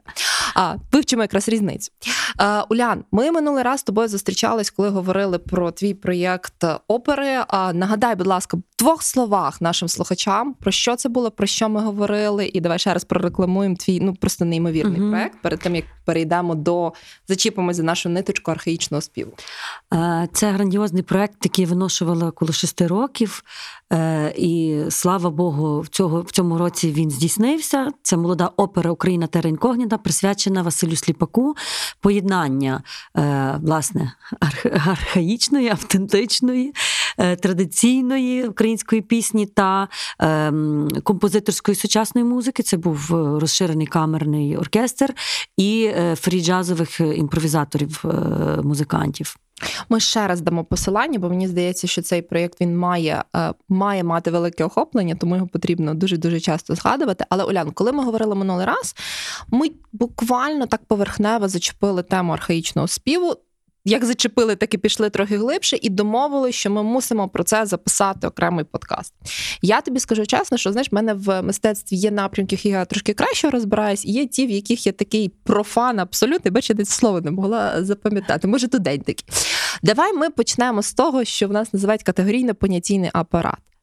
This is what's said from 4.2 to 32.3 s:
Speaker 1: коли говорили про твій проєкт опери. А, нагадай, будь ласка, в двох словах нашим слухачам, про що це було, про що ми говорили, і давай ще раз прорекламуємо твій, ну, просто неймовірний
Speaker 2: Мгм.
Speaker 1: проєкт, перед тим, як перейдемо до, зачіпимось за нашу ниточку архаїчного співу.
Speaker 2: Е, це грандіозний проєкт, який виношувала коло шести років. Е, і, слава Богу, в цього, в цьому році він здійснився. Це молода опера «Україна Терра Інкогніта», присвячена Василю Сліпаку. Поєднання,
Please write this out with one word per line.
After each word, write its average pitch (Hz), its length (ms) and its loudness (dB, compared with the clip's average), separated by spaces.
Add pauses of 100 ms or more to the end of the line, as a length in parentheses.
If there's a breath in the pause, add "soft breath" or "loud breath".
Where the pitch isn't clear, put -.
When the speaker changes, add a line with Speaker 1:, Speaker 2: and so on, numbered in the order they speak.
Speaker 1:
коли 202 200 0
говорили 190 500 0
про 175 320 -2
твій 196 220 -2
проєкт 180 720 -2 (240)
опери. 277 500 0 (100)
А, 190 260 0
нагадай, 208 420 2
будь 180 120 0
ласка, 185 300 0
в 180 40 -4 (180)
двох 311 240 4
словах 202 580 0
нашим 165 260 0
слухачам, 202 680 -2
про - 180 -2
що 240 240 0
це 247 140 -4
було, 233 220 0
про 202 160 0
що 220 220 0
ми 208 120 0
говорили, 208 720 0
і 185 80 0
давай 170 180 0
ще 185 140 2
раз 180 100 0
прорекламуємо 185 720 0
твій, 180 240 0
ну, 190 160 0
просто 190 300 -2
неймовірний 170 560 0
Speaker 2:
Мгм. 208 100 0
Speaker 1:
проєкт, 214 300 -2
перед 160 180 -2
тим, 175 160 -2
як 160 100 -2 (200)
перейдемо 165 500 0
до, 170 380 0 (340 loud breath)
зачіпимось 185 500 0
за 160 60 0
нашу 170 260 0
ниточку 185 420 -2
архаїчного 165 500 -4
співу. - 300 -10 (640 loud breath)
Speaker 2:
Е, 170 400 0
це 208 180 2
грандіозний 190 520 0
проєкт, 196 400 0
який - 220 2
виношувала 170 680 0
коло 160 220 -2
шести 175 340 0
років. 214 560 -2 (500 loud breath)
Е, 160 440 0
і, 160 520 0
слава 180 400 0
Богу, 151 520 -2
в 160 60 -10
цього, 170 340 0
в 170 100 -12
цьому 170 260 2
році 170 340 0
він 156 200 2
здійснився. 254 800 0 (100)
Це - 160 2
молода 175 400 2
опера 180 340 0
«Україна 170 360 0
Терра 165 220 0
Інкогніта», 226 480 0
присвячена 196 640 0
Василю 165 340 0
Сліпаку. 226 600 2 (460 loud breath)
Поєднання, 156 840 2 (340 loud breath)